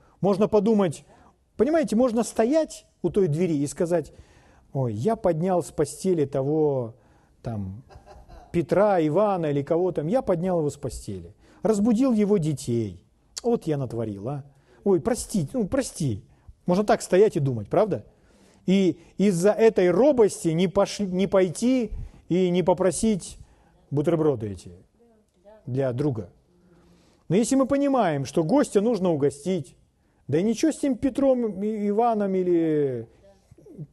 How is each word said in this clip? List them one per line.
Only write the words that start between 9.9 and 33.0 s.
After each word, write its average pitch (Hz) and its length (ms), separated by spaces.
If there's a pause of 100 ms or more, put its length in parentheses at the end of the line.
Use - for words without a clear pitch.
там, 151 140
я 226 140
поднял 180 380
его 147 100
с 135 80
постели, 95 560 (280)
разбудил 220 500
его 208 260
детей. 120 640 (400)
Вот 233 260
я 147 100
натворил, 113 500
а. 143 160 (400)
Ой, 190 160
прости, 214 540
ну, 240 140
прости». 156 560 (420)
Можно 180 180
так 208 180
стоять 190 340
и 175 40
думать, 123 280
правда? 165 380 (640)
И 185 320 (180)
из-за 190 340
этой 214 380
робости 214 600
не 170 180
пошли, 202 400
не 180 180
пойти 208 680 (360)
и 180 240
не 180 100
попросить 185 760 (500)
бутерброды 147 640
эти 90 200 (920)
для 131 280
друга. 120 360 (960)
Но 156 80
если 233 200
мы 269 100
понимаем, 247 580
что 160 200
гостя 208 380
нужно 196 280
угостить, 156 680 (520)
да 135 100
и 175 60
ничего 233 280
с - 60
тем 277 180
Петром, 247 680
и 208 260
Иваном 208 460
или 156 720 (840)